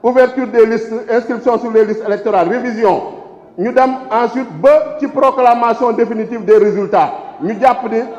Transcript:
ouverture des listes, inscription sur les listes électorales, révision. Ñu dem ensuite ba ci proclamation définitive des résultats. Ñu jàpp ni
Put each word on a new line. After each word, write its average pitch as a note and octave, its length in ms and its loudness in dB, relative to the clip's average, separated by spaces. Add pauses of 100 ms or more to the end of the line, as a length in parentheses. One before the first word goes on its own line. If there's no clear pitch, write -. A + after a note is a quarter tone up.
ouverture B3+ 460 2
des A3 180 4
listes, A3+ 260 -4 (180)
inscription A#3+ 480 0
sur A#3 140 -6
les A3 120 4
listes G#3 220 -4
électorales, G3+ 420 0
révision. A3+ 540 -2 (560)
Ñu A3+ 140 -4
dem B3+ 180 4 (200)
ensuite A#3 380 -2 (120)
ba D4+ 400 4
ci C#4 80 -4
proclamation B3 840 2
définitive A3 520 -4
des G#3+ 140 6
résultats. G3+ 520 2 (320)
Ñu G3+ 180 -4
jàpp B3 300 2
ni A3+ 100 -2 (180)